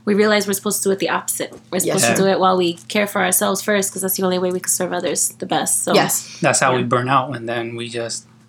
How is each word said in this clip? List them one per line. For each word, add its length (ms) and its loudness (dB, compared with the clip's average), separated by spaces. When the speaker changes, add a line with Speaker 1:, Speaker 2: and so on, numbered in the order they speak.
Speaker 1:
we 80 4
realize 320 4
we're 80 0
supposed 300 -2
to 40 2
do 60 4
it 60 -2
the 100 0
opposite. 420 -4
We're 100 -2
supposed 40 -2
Speaker 2:
Yes. 220 0
Speaker 1:
to 60 4
Speaker 3:
Yeah. 40 2
Speaker 1:
do 120 4
it 120 2
while 160 4
we 220 0
care 180 0
for 160 -2
ourselves 380 0
first, 320 0
'cause 80 -8
that's 160 -2
the 60 -2
only 160 2
way 120 0
we 80 -2
can 120 -4
serve 240 -2
others 440 -2
the 60 -10
best. 400 0
So 80 0
Speaker 2:
Yes. 480 0
Speaker 3:
That's 200 2
how 120 4
we 60 2
Speaker 1:
Yeah. 80 -2
Speaker 3:
burn 240 0
out, 260 0
and 100 -10
then 300 -6
we 140 -8
just 340 -8